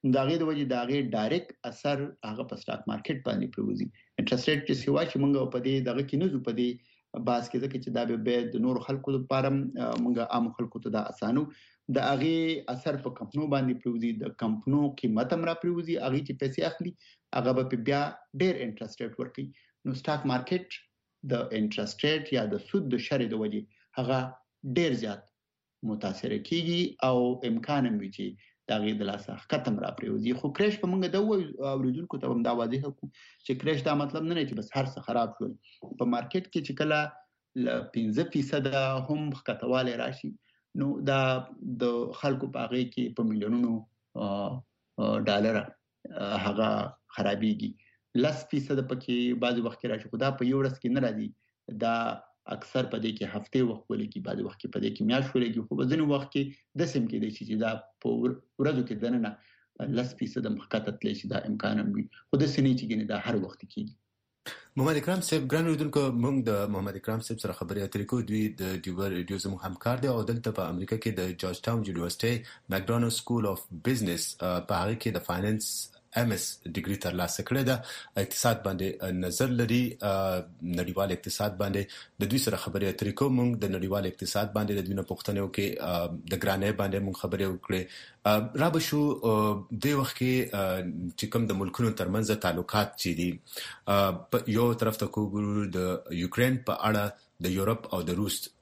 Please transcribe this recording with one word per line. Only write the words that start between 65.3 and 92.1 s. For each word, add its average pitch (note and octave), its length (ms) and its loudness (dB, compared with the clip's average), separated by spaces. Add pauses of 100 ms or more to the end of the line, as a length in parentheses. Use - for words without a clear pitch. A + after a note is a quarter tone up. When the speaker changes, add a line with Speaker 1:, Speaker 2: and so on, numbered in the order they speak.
Speaker 2:
ګران D#3 180 2
اوریدونکو، D3+ 360 2 (120)
موږ B2+ 320 2
د G#2 240 2
محمد G2 280 -2
اکرم A2 240 -2
صاحب A2 200 -6
سره F#2 120 -4
خبرې F#2 260 -4
اترې G2+ 260 -2
کوو. B2 160 0
دوی G#2+ 280 0
د G#2+ 140 -6 (180)
ډیو F#2+ 280 -4
ریډیو F#2 300 -4
زموږ F#2+ 260 -6
همکار F#2+ 320 -2
دی C3+ 120 0
او A#2 140 0
دلته A#2 280 -2
په G#2+ 120 -2
امریکا F2+ 340 -2
کې A2 140 -2
د F#2 260 -2
جارج F#2 260 -4
ټاون A2+ 240 0
یونیورسټۍ F#2 520 -2 (320)
مکډونالډ A2+ 400 2
سکول A#2 360 0
آف F#2+ 140 0 (120)
بزنس، F2+ 680 0
آ، F2+ 200 0
په G2+ 140 -2
هغه F#2+ 200 2
کې A2+ 140 -2
د F2+ 100 0
فاینانس G2+ 760 -2 (220)
ایم A#2 140 4
ایس - 380 -4
ډیګري F#2+ 280 -2
ترلاسه F2 460 -2
کړې C3+ 200 0
ده. B2 220 2 (320)
اقتصاد - 380 2 (100)
باندې، F#2+ 360 0
آ، F#2+ 100 -2
نظر F2+ 360 0
لري، A#2+ 560 2
آ، G2 360 2 (240)
نړیوال F2+ 500 0
اقتصاد G#2 380 -2
باندې. G2 340 -2 (360)
د G#2 100 0
دوی C3+ 80 4
سره G2+ 180 2
خبرې F#2+ 280 -2
اترې F#2+ 280 0
کوو. C#3 180 2
موږ A#2+ 260 4
د G2+ 80 0
نړیوال F#2+ 420 0
اقتصاد G2+ 460 -2
باندې G#2+ 200 2
د G2 140 0
دوی G2 80 -2
نه F#2+ 80 -2
پوښتنې G2 360 -4
وکړې، G2 420 -2
آ، F2 260 0
د E2+ 280 -6
ګرانۍ G2 380 2
باندې G2+ 260 0
موږ G2 140 0
خبرې F#2 320 -2
وکړې. F#2 400 -2 (400)
آ، G#2+ 140 6 (160)
را D3+ 140 4
به E3 100 4
شو، D3 340 2
آ، G#2+ 500 4 (120)
دې C#3 180 0
وخت C#3 240 0
کې، B2+ 400 2
آ، F#2 240 0 (360)
چې G#2 120 -4
کوم A#2 180 2
د G2+ 60 0
ملکونو G2 380 2
ترمنځ G#2+ 480 2